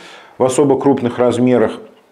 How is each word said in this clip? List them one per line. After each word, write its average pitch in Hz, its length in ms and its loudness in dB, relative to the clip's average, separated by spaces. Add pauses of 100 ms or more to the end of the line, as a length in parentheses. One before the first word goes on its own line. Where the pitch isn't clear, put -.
(380)
в 123 60 0
особо 135 360 0
крупных 123 380 -2
размерах 120 600 0 (340)